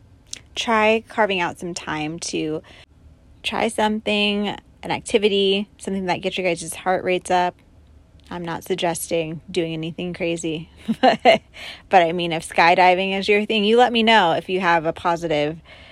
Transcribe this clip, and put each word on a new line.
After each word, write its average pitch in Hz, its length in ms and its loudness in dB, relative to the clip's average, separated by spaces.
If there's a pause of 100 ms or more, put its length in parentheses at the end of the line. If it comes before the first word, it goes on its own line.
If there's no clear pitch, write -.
(540)
try 220 540 0
carving 196 320 0
out 170 180 -4
some 175 160 -8
time 156 460 -8
to 160 420 -6 (800)
try - 260 -4
something, 208 840 -2 (340)
an 175 80 -6
activity, 196 760 0 (120)
something 196 260 -6
that 170 160 -2
gets 185 160 -6
your 185 80 -4
guys' 170 300 -4
heart - 280 -2
rates 180 280 -2
up. 180 240 0 (760)
I'm 175 160 -10
not 170 180 -8
suggesting 165 840 -4
doing 165 240 -4
anything 170 400 -8
crazy, 165 560 -6 (160)
<laughs> - 160 -4
but, - 400 6 (480)
but 185 140 6
I 160 80 2
mean, 170 200 -2
if 160 160 -4
skydiving 185 680 4
is 190 100 -4
your 208 200 2
thing, 220 160 0
you 214 140 4
let 240 140 6
me 233 120 2
know 208 300 6
if 160 160 -4
you 185 100 -2
have 170 260 2
a 165 80 -2
positive, 160 680 -2 (320)